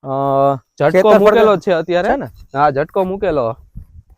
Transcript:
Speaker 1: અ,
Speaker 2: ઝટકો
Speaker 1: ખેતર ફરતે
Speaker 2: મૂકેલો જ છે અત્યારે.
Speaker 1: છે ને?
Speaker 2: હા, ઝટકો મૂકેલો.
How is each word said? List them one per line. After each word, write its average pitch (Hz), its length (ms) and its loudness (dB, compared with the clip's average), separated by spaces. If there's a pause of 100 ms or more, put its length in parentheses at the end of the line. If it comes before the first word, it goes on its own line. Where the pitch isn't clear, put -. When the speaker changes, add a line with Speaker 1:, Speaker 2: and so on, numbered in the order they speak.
Speaker 1:
અ, 139 520 -2
Speaker 2:
ઝટકો - 340 -4
Speaker 1:
ખેતર 190 200 2
ફરતે 214 100 6
Speaker 2:
મૂકેલો 214 360 4
જ 175 40 -4
છે 202 120 -4
અત્યારે. 175 380 -2
Speaker 1:
છે 254 60 0
ને? 233 100 -8 (320)
Speaker 2:
હા, 147 140 2
ઝટકો 156 320 -4
મૂકેલો. 180 480 -4 (680)